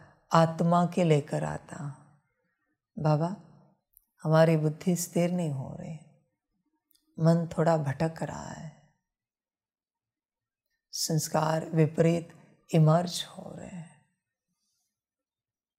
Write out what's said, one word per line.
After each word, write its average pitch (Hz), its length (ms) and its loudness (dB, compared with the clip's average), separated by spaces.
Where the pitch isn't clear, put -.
आत्मा 170 520 4
के 175 180 0
लेकर 151 400 2
आता। 151 340 -10
बाबा, 156 360 0
हमारी 160 340 6
बुद्धि 156 380 -2
स्थिर 175 360 -2
नहीं 175 200 -4
हो 131 280 -8
रही, 160 180 -14
मन 165 280 4
थोड़ा 165 300 2
भटक 156 440 -4
रहा 147 280 -10
है, - 440 -18
संस्कार 160 800 -2
विपरीत 165 600 0
इमर्ज 165 540 2
हो - 260 -16
रहे - 140 -16
हैं।" 170 360 -18